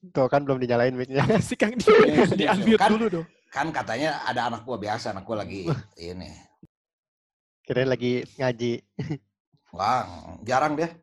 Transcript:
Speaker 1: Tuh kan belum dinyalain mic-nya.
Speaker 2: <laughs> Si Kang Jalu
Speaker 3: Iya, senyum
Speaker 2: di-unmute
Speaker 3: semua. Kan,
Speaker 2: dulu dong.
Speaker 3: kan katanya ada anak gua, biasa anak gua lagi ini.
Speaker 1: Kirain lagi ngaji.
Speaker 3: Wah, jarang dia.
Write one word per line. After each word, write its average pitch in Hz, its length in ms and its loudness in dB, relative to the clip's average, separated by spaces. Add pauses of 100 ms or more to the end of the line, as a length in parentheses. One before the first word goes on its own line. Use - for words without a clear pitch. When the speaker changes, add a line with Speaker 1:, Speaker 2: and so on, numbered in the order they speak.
Speaker 1:
Tuh 143 220 0
kan 143 160 2
belum 135 160 0
dinyalain 123 320 2
mic-nya. 131 320 -2
Speaker 2:
<laughs> 196 160 2
Si - 160 -2
Kang 208 160 0
Jalu 427 320 6
Speaker 3:
Iya, - 220 4
senyum 180 80 2
Speaker 2:
di-unmute 196 320 0
Speaker 3:
semua. 220 140 6
Kan, 202 120 6
Speaker 2:
dulu 220 200 2
dong. 165 140 -6 (220)
Speaker 3:
kan 143 220 -4
katanya 131 400 -4 (160)
ada 120 240 -2
anak 113 160 -8
gua, 127 100 -6
biasa 104 380 -6
anak 95 100 -10
gua 110 160 -6
lagi 95 300 -8 (260)
ini. 87 340 -12 (1300)
Speaker 1:
Kirain 127 260 -2
lagi 123 460 -2
ngaji. 120 400 -2 (1000)
Speaker 3:
Wah, 107 320 -2 (380)
jarang 135 340 0
dia. 165 140 -2 (140)